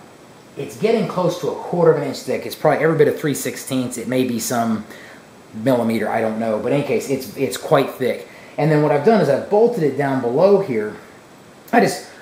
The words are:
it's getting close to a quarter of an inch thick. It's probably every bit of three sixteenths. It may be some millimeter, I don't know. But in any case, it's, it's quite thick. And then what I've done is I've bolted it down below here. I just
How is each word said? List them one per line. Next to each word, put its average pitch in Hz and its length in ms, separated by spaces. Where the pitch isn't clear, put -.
it's 139 200
getting 214 300
close 175 340
to 135 80
a - 60
quarter 170 360
of 147 100
an 139 60
inch 123 120
thick. - 260
It's 110 100
probably 156 280
every 160 140
bit 143 100
of - 120
three 143 160
sixteenths. 127 640
It 104 100
may 127 160
be 113 160
some 113 460
millimeter, 113 560
I 113 120
don't 110 180
know. 110 200
But 123 120
in 143 80
any 143 80
case, 113 220
it's, 131 260
it's 131 220
quite 139 340
thick. - 380
And 151 140
then 151 140
what 147 80
I've 143 120
done 220 160
is 151 100
I've 127 200
bolted 208 320
it 131 160
down 135 240
below 165 400
here. 107 340
I - 80
just - 280